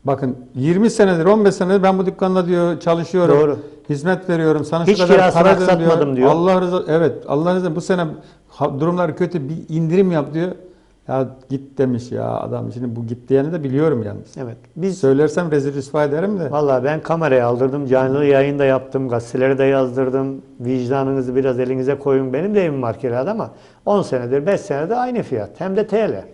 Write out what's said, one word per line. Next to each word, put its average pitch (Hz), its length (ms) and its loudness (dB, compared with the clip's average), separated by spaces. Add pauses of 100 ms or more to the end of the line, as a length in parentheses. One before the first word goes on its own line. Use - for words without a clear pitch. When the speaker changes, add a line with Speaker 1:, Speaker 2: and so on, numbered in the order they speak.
Speaker 1:
Bakın, 131 320 -2 (180)
"Yirmi 175 360 2
senedir, 180 340 2
on 208 200 4
beş 190 100 0
senedir 190 280 0
ben 190 160 2
bu 185 80 -2
dükkanda," 185 400 -2
diyor, 175 340 0
"çalışıyorum. 170 600 2
Speaker 2:
Doğru. 147 180 2 (300)
Speaker 1:
Hizmet 170 400 -2
veriyorum. 156 360 2
Sana 170 220 -2
şu 196 60 6
Speaker 2:
Hiç 185 60 4
Speaker 1:
kadar 180 180 4
Speaker 2:
kirasını 180 260 6
Speaker 1:
para 190 140 6
ödedim," 180 120 2
Speaker 2:
aksatmadım 165 480 2
diyor. 131 140 6
Speaker 1:
"Allah 185 300 4
rıza-, 180 280 -2
evet, 156 240 2 (160)
Allah 165 260 0
rıza-, 180 220 -2
bu 175 40 -4
sene 180 240 0 (440)
ha-, 143 320 -4
durumlar 175 360 0
kötü, 175 320 -4
bir 160 80 -8 (200)
indirim 175 360 2
yap," 143 220 -2
diyor. 170 140 -2 (600)
Ya 131 200 -2 (200)
git 135 300 -8
demiş 123 340 -2
ya 113 180 -4 (100)
adam. 113 320 -8
Şimdi 120 240 -8
bu 117 100 -8
git 120 220 -10
diyeni 139 240 2
de 160 120 -6
biliyorum 135 380 0
yalnız. 101 420 -12
Speaker 2:
Evet. 117 120 -14 (200)
Biz 180 220 -4
Speaker 1:
Söylersem 151 520 2
rezil 143 240 -2
rüsva 147 300 -2
ederim 175 360 -2
de. 139 100 -6
Speaker 2:
Vallahi 139 340 0
ben 151 180 -2
kameraya 147 440 2
aldırdım, 131 400 -2
canlı 131 380 2
yayın 139 340 2
da 139 60 2
yaptım, 135 440 0
gazetelere 127 500 0
de 135 60 4
yazdırdım. 135 800 0 (180)
Vicdanınızı 127 760 -2
biraz 131 220 0
elinize 131 400 -2
koyun. 135 340 0
Benim 185 220 -2
de 196 100 2
evim 139 180 -2
var 113 180 -4
kirada 127 300 -2
ama 220 200 -6 (360)
on 202 160 2
senedir, 131 440 -2
beş 190 140 0
senedir 175 420 -4
aynı 240 200 -4
fiyat. 104 280 -6 (100)
Hem 190 160 -4
de 208 100 0
T 202 100 -2 (120)
L. 101 260 -6